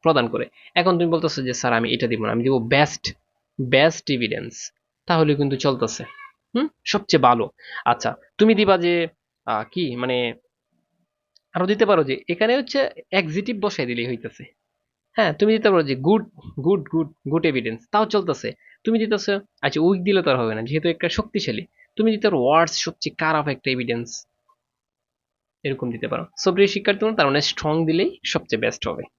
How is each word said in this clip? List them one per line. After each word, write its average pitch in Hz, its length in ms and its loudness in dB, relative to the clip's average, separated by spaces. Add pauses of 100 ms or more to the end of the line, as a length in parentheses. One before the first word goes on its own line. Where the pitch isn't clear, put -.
প্রদান 135 220 4
করে। 117 180 -4 (280)
এখন 175 240 2
তুমি 170 120 2
বলতেছো 156 320 0
যে, 127 100 -4
"স্যার, 123 200 0
আমি 117 220 0
এটা 127 120 -2
দিব 113 180 -2
না, 107 80 -2
আমি 117 100 -2
দিব 131 160 2
বেস্ট, 135 460 0 (540)
বেস্ট 135 520 2
এভিডেন্স", 113 420 -4 (540)
তাহলে 160 280 4
কিন্তু 139 220 0
চলতেছে। 123 480 -4 (500)
হুম? 277 140 0 (160)
সবচেয়ে 202 380 0
ভালো। 120 280 4 (340)
আচ্ছা, 117 300 -2 (240)
তুমি 220 160 6
দিবা 190 240 4
যে, 175 280 0 (400)
আহ, 110 260 -2
কি 147 240 -4
মানে, 123 380 -2 (1200)
আরো 175 120 0
দিতে 208 200 2
পারো 180 180 4
যে 135 240 -4
এখানে 220 280 0
হচ্ছে 277 340 -2 (200)
অ্যাকজিটিভ 190 500 -2
বসাই 185 260 -4
দিলেই 120 200 -4
হইতেছে। 120 380 -10 (720)
হ্যাঁ, 190 160 2
তুমি 208 200 2
দিতে 220 180 4
পারো 175 120 4
যে, 139 120 -2
"গুড, 180 300 2 (400)
গুড, 170 240 2
গুড, 160 200 -2 (220)
গুড 160 160 0
এভিডেন্স", 117 320 -2 (120)
তাও 214 160 2
চলতেছে। 175 460 -2 (320)
তুমি 226 140 2
দিতেছো, 208 420 -2 (220)
আচ্ছা, 143 180 -2
উইক 180 240 2
দিলে 190 180 2
তো 151 80 0
আর 127 60 4
হবে 113 180 -2
না, 110 80 -4
যেহেতু 156 260 -2
একটা 165 200 -2
শক্তিশালী। - 560 -4 (320)
তুমি 220 140 2
দিতে 220 160 -2
পারো, 165 160 2
"ওয়ার্ডস 160 360 4
সবচেয়ে - 400 -6
খারাপ 156 300 0
একটা 135 220 -4
এভিডেন্স", 120 560 -4 (1400)
এরকম 131 260 -4
দিতে 117 180 -6
পারো। 123 160 -4 (200)
So, 185 80 4
প্রিয় 196 140 4
শিক্ষার্থী 202 380 -2
বন্ধু, 220 120 0
তার 151 100 4
মানে 139 140 2
স্ট্রং 156 460 0
দিলেই 175 240 2 (140)
সবচেয়ে - 360 -4
বেস্ট - 280 -4
হবে। - 140 -6 (160)